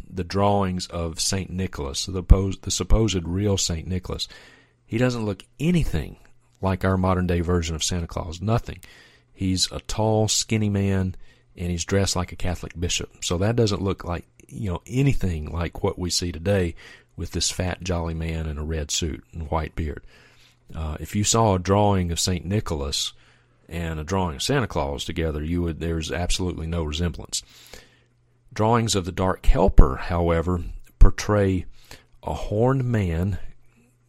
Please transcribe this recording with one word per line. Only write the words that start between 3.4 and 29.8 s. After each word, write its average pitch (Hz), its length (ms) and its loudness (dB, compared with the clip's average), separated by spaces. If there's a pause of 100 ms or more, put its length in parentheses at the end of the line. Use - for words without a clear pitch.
Saint 82 300 -2
Nicholas, 92 400 -6 (580)
he 110 140 -6
doesn't 120 260 0
look 101 200 -4 (160)
anything 151 560 0 (440)
like 95 240 0
our 95 120 2
modern-day 90 460 2
version 85 340 0
of - 80 -4
Santa 85 240 -2
Claus. 85 320 -8
Nothing. 110 400 -2 (520)
He's 92 380 0
a - 100 -8
tall, 110 460 2
skinny 107 440 0
man, 98 440 0 (420)
and 90 140 -4
he's 85 140 -2
dressed 98 320 2
like 90 160 -4
a 82 40 -12
Catholic - 420 -4
bishop. - 460 -4
So 85 140 0
that 104 160 2
doesn't 104 280 2
look 95 220 -2
like, 87 220 -6 (220)
you 120 220 -6
know, 87 160 -6
anything 95 680 2
like 85 320 -4
what 92 140 -2
we 87 120 -4
see 87 220 -2
today 87 420 0 (420)
with 87 160 -8
this - 180 -2
fat, 90 320 -4
jolly 85 320 -2
man 80 320 -4
in 76 120 -6
a 76 60 -6
red 78 260 -4
suit - 420 -4
and 80 180 -8
white 80 240 -2
beard. - 300 -6 (720)
Uh, 78 260 -6
if - 160 -6
you 104 80 2
saw 113 300 4
a 90 40 4
drawing 95 540 4
of 80 80 -4
Saint 92 240 -2
Nicholas 78 680 -2 (540)
and 85 300 -4
a - 60 -6
drawing 87 320 -2
of - 60 -8
Santa 131 240 0
Claus 69 380 -4
together, 80 380 -2
you 87 200 0
would, 80 180 -4
there's 80 320 -2
absolutely 87 540 -2
no 82 180 -2
resemblance. 80 580 -4 (1120)
Drawings 113 420 2
of 92 100 0
the 90 80 -6
Dark 92 340 -2
Helper, 131 500 8